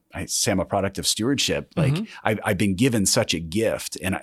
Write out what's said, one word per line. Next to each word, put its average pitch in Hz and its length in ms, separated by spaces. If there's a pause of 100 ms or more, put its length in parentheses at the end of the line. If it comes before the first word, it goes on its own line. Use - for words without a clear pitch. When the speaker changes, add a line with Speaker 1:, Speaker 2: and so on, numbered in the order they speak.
(140)
Speaker 1:
I 82 120
say - 260
I'm 95 80
a 85 60
product 98 340
of 80 80
stewardship. 107 680
Like, 143 140
Speaker 2:
Mm-hmm. 165 140 (200)
Speaker 1:
I've, 107 200
I've 104 160
been 98 160
given 113 320
such - 260
a 82 60
gift 85 600
and, 92 240